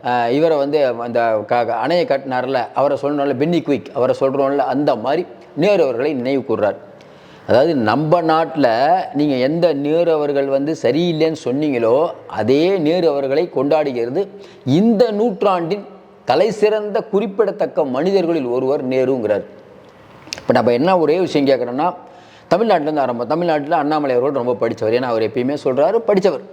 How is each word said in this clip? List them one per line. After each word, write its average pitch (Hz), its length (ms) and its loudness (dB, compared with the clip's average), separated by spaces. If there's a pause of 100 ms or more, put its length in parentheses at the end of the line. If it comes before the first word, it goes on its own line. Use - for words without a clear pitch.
அஹ், 120 260 0
இவரை 156 280 0
வந்து 143 300 0
அந்த 117 600 -2
க-, 120 180 0
க-, 117 220 -4
அணையை 165 180 0
கட்டினார்ல, 131 680 -2
அவரை 139 280 0
சொல்றோம்ல, 143 340 -2
பென்னி 160 240 0
குயிக் 143 340 -2
அவரை 127 260 0
சொல்றோம்ல, 135 380 0
அந்த 135 380 0
மாதிரி 135 300 -2 (300)
நேரு 180 280 2
அவர்களை 135 300 0
நினைவு 131 340 -2
கூர்றார். 104 280 0 (720)
அதாவது 147 280 4
நம்ம 143 460 2
நாட்டுல 156 760 2 (160)
நீங்க 143 220 0
எந்த 156 380 2
நேரு 151 380 0
அவர்கள் 143 360 0
வந்து 139 340 0
சரியில்லைன்னு 160 600 0
சொன்னீங்களோ 135 680 0 (180)
அதே 143 500 2
நேரு 165 320 2
அவர்களை 139 400 0
கொண்டாடுகிறது 143 760 0 (380)
இந்த 214 460 4
நூற்றாண்டின் 202 840 -2 (320)
தலை 175 260 2
சிறந்த 208 500 -2
குறிப்பிடத்தக்க 196 840 -2
மனிதர்களில் 165 600 0
ஒருவர் 131 420 -2
நேருங்கிறார். 127 560 0 (960)
இப்ப - 140 -2
நம்ம 120 200 2
என்ன 175 260 2
ஒரே 156 200 2
விஷயம் 151 280 0
கேட்குறோம்னா, 131 460 0 (540)
தமிழ்நாட்டுல 190 360 2
இருந்து 151 180 -2
ஆரம்பம். 120 260 -2
தமிழ்நாட்டுல 156 480 -2
அண்ணாமலை 147 400 0
அவர்கள் 123 280 0
ரொம்ப 120 240 -2
படிச்சவர், 113 260 -2
ஏன்னா 123 80 2
அவர் 117 200 -2
எப்பயுமே 123 420 -2
சொல்றாரு 151 440 2
படிச்சவர். 190 340 2 (120)